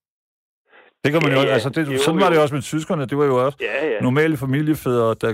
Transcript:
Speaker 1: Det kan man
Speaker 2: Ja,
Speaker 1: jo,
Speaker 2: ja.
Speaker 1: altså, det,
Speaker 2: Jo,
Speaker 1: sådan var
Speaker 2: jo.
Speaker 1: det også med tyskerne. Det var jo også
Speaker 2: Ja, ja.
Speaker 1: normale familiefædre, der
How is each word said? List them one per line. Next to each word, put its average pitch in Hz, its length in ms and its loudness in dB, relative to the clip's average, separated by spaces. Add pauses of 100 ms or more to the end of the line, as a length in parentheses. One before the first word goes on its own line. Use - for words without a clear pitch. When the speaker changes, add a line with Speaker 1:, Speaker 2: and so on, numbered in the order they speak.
(1040)
Speaker 1:
Det 143 100 0
kan 165 100 2
man 143 100 0
Speaker 2:
Ja, 135 80 2
Speaker 1:
jo, 139 60 2
Speaker 2:
ja. 135 60 2
Speaker 1:
altså, 131 160 0
det, 151 240 -2
Speaker 2:
Jo, 131 40 -2
Speaker 1:
sådan 160 220 2
var 196 80 4
Speaker 2:
jo. 170 60 2
Speaker 1:
det 156 80 4
også 147 140 0
med 135 60 -4
tyskerne. 156 440 -4
Det 139 120 -4
var 147 80 2
jo 127 200 2
også 143 160 -4
Speaker 2:
Ja, 127 260 -4
ja. 113 140 -2
Speaker 1:
normale 147 360 0
familiefædre, 131 840 0
der 113 120 -2